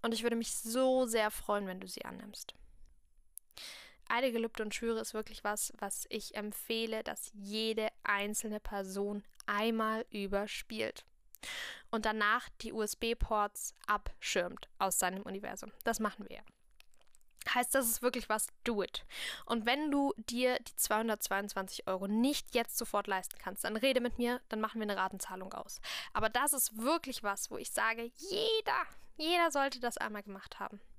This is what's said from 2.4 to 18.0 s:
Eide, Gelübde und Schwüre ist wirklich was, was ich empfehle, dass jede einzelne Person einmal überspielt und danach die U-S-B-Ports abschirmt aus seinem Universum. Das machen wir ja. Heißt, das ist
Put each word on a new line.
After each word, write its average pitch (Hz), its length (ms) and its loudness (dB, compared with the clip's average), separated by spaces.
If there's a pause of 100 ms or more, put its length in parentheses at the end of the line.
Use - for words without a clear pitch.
Eide, 247 200 4
Gelübde 226 320 0
und 208 100 -4
Schwüre 226 260 0
ist 226 140 -6
wirklich 220 300 -6
was, 208 340 0
was - 300 -4
ich - 260 -6
empfehle, 220 720 -2
dass - 280 -6
jede 214 560 0 (140)
einzelne 208 580 0
Person 202 600 -4 (240)
einmal 220 640 2
überspielt 202 920 -2 (840)
und 220 160 2
danach 214 420 4 (120)
die 226 120 -8
U-S-B-Ports 214 1000 0 (120)
abschirmt - 840 0 (100)
aus 190 200 2
seinem 190 240 2
Universum. 202 500 -8 (120)
Das 226 160 2
machen 208 280 0
wir - 100 -12
ja. - 40 -16 (1120)
Heißt, 247 200 2
das 262 140 4
ist 226 140 0